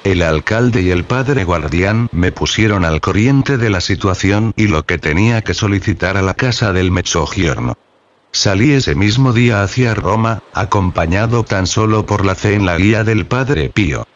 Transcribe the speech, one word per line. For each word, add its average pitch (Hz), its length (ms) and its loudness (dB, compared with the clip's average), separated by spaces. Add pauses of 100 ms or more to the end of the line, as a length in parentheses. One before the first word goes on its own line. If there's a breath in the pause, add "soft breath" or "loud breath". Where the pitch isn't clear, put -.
El 87 200 2
alcalde 104 580 0
y 90 80 2
el 90 140 0
padre 127 400 -2
guardián 90 680 0
me 87 200 0
pusieron 104 520 0
al 80 160 0
corriente 131 600 2
de 117 100 0
la 95 100 0
situación 101 760 0
y 107 140 2
lo 78 180 0
que 87 100 -2
tenía 107 460 0
que 90 100 -4
solicitar 98 640 -2
a 95 60 0
la 95 100 0
casa 117 400 0
del 92 160 2
mezzogiorno. 76 880 -2 (560)
Salí 107 380 2
ese 127 240 0
mismo 113 380 2
día 117 280 2
hacia 113 320 0
Roma, 107 480 -2 (120)
acompañado 98 920 0
tan 95 240 -2
solo 107 380 0
por 98 200 0
la 95 80 2
fe 101 200 0
en 101 120 2
la 87 120 0
guía 107 260 2
del 104 220 0
padre 120 440 -2
Pío. 71 460 -2